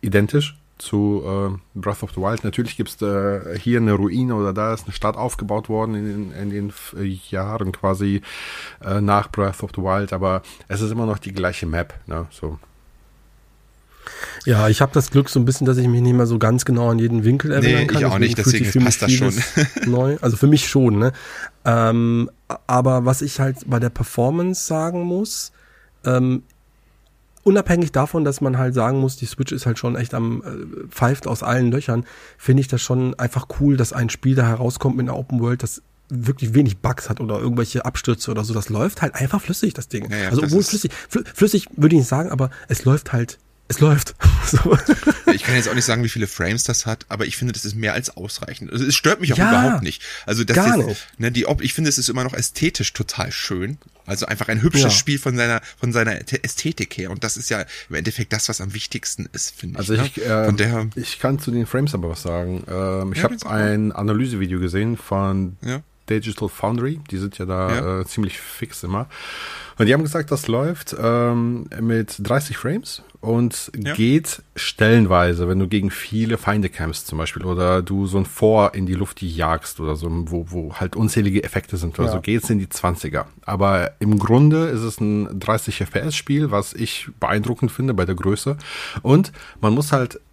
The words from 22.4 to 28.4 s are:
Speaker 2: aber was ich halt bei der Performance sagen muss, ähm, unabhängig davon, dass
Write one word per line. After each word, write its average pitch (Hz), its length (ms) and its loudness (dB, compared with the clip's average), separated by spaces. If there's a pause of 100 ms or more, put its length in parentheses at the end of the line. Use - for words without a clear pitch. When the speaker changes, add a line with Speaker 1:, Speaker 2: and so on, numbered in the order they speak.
Speaker 2:
aber 123 380 2
was 131 160 2
ich 147 200 -6
halt 135 180 0 (100)
bei 127 100 2
der 117 120 0
Performance 160 760 -2
sagen 170 360 -2
muss, 180 500 -4 (540)
ähm, 127 360 2 (1000)
unabhängig 180 500 4
davon, 151 320 0
dass 139 160 0